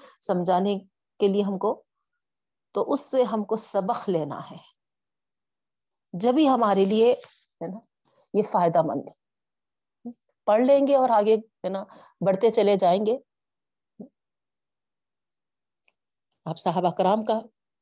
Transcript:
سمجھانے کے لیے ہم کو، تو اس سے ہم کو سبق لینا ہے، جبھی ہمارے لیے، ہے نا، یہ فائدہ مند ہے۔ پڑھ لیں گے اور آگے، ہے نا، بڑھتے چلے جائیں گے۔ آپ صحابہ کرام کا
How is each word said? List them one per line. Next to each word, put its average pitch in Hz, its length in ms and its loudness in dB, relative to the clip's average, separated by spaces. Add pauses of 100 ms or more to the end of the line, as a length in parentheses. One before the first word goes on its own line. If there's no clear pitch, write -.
(220)
سمجھانے 185 580 -2 (400)
کے 208 80 2
لیے 196 160 0
ہم 196 140 -4
کو، 196 260 -4 (880)
تو - 220 -4
اس - 180 -4
سے 262 120 0
ہم 214 200 -4
کو 214 120 -4
سبق 202 540 -4
لینا 147 420 -6
ہے، - 60 -20 (1600)
جبھی 247 360 0
ہمارے 208 360 2
لیے، 220 280 2
ہے - 580 -12
نا، 208 80 -16 (540)
یہ 202 100 0
فائدہ 175 380 2
مند 139 280 -6
ہے۔ - 40 -20 (1300)
پڑھ 214 160 2
لیں 277 260 4
گے 285 80 4
اور 254 140 2
آگے، 214 260 4
ہے 220 340 -8
نا، 196 140 -8 (420)
بڑھتے 196 240 2
چلے 208 260 4
جائیں 190 300 0
گے۔ 220 120 -2 (3250)
آپ 165 120 -8
صحابہ 175 340 -2
کرام 196 340 0
کا 220 80 -2 (480)